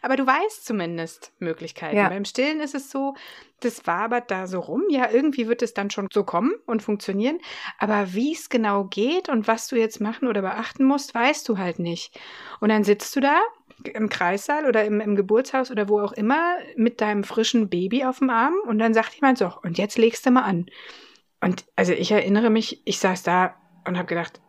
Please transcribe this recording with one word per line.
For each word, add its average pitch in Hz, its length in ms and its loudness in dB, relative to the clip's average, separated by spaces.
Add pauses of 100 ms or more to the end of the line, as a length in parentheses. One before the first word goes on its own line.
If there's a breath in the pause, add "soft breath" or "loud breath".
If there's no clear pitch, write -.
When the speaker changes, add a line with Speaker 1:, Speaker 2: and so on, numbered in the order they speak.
Speaker 1:
aber 254 140 0
du 269 100 0
weißt 330 400 0
zumindest 170 720 -6
Möglichkeiten. 165 580 -6
Speaker 2:
Ja. 202 120 4
Speaker 1:
Beim 196 160 -4
Stillen 302 360 -2
ist 294 140 -6
es 277 160 -8
so, 269 240 -4 (460 loud breath)
das - 260 -6
wabert 226 440 -2
da 190 160 -4
so 185 140 -6
rum. 220 300 -4
Ja, 262 200 2
irgendwie 254 380 0
wird 233 140 0
es 226 100 -4
dann 202 180 -4
schon 196 220 -6
so 202 120 0
kommen 214 280 0 (140)
und 226 160 -2
funktionieren. 208 560 -2 (400 loud breath)
Aber 202 340 0
wie 247 200 0
es - 180 -10
genau 208 340 2
geht 262 440 -2
und 226 200 0
was 226 200 -2
du 262 80 -2
jetzt 220 240 0
machen 226 280 -2
oder 208 140 0
beachten 208 420 -2
musst, 277 300 2
weißt 269 340 0
du 214 100 0
halt 180 200 -4
nicht. 170 400 -6 (420 loud breath)
Und 214 80 2
dann 214 160 4
sitzt 208 320 0
du 269 40 2
da 285 200 4 (440)
im 220 240 -4
Kreissaal 202 580 0
oder 220 180 4
im, 208 160 2
im 208 160 0
Geburtshaus 247 540 2
oder 208 180 -2
wo 208 120 4
auch 202 120 -2
immer 311 440 0 (200)
mit 226 240 2
deinem 208 240 0
frischen 220 440 0
Baby 196 360 0
auf 254 140 -2
dem 262 120 2
Arm 247 240 2 (120)
und 220 120 0
dann 226 160 4
sagt 226 200 0
jemand 262 240 4
so, 175 120 0 (120)
„Und 170 160 -6
jetzt 208 200 -2
legst 226 280 4
du 262 40 6
mal 254 120 6
an.“ 180 240 -2 (760 loud breath)
Und 180 260 0 (100)
also 180 160 2
ich 175 180 0
erinnere 214 400 4
mich, 220 360 0
ich 196 120 -4
saß 185 240 0
da 180 340 2 (300)
und 180 120 -2
hab 175 80 -4
gedacht 170 420 -6